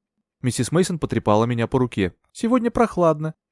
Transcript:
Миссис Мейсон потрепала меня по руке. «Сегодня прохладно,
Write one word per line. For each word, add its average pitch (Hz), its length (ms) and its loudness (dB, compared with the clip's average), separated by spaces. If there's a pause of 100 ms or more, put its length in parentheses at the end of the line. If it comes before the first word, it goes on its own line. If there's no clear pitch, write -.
(420)
Миссис 123 300 -2
Мейсон 175 260 2
потрепала 110 460 2
меня 117 220 -2
по 131 120 -2
руке. 107 360 -2 (180)
«Сегодня 233 380 0
прохладно, 160 640 0 (160)